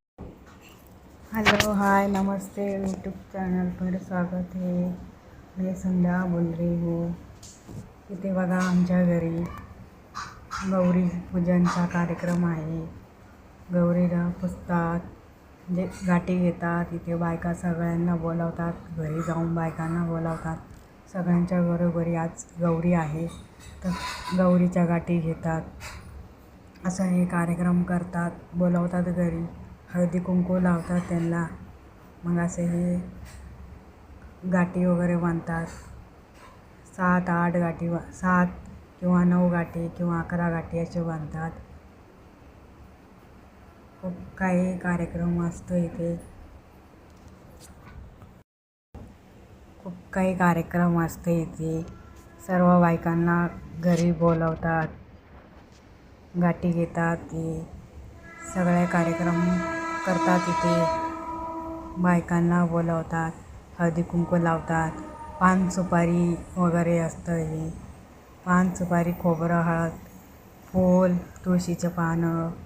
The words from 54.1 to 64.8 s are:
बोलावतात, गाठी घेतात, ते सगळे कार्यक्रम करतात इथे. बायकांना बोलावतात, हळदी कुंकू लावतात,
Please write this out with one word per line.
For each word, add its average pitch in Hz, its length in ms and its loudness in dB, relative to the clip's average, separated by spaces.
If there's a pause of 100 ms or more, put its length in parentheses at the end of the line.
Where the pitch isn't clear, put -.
बोलावतात, 165 760 2 (1500)
गाठी 175 300 2
घेतात, 165 440 0
ते 165 520 -8 (840)
सगळे 175 320 4
कार्यक्रम 170 540 2 (640)
करतात 175 420 4
इथे. 165 360 2 (1200)
बायकांना 175 600 2
बोलावतात, 165 680 -2 (460)
हळदी 170 240 2
कुंकू 175 340 0
लावतात, 165 540 2 (500)